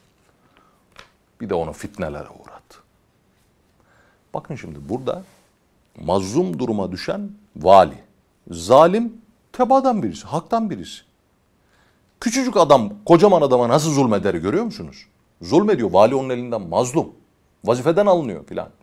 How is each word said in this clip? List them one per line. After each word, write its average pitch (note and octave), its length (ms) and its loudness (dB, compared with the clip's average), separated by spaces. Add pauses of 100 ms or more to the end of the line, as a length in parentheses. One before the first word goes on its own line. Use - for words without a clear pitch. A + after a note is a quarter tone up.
(1400)
bir A2 80 -8
de F#2+ 40 -4
onu E2 200 -4
fitnelere D#2 560 -12
uğrat." - 340 -20 (1700)
Bakın D#3 220 -12
şimdi C#2+ 340 -16
burada C3 340 -8 (800)
mazlum A2+ 580 -4
duruma G#2 320 -4
düşen F#3 400 -8 (240)
vali, F2+ 420 6 (540)
zalim, D#3 680 2 (300)
tebaadan B3 520 0
birisi, F#2 240 -8
haktan G#3+ 420 -4
birisi. - 320 -14 (1200)
Küçücük B3+ 380 -2
adam, C#3 360 4 (120)
kocaman E3+ 360 6
adama B2+ 280 2
nasıl D3+ 220 2
zulmeder G#2+ 420 0
görüyor G2 300 -2
musunuz? G2 420 -14 (360)
Zulmediyor, B2+ 500 0
vali G#2+ 240 6
onun C3+ 140 -4
elinden A#2+ 320 -6
mazlum. A#2+ 500 -2 (540)
Vazifeden B2+ 400 0
alınıyor C#3 400 0
filan. E2+ 240 -12 (140)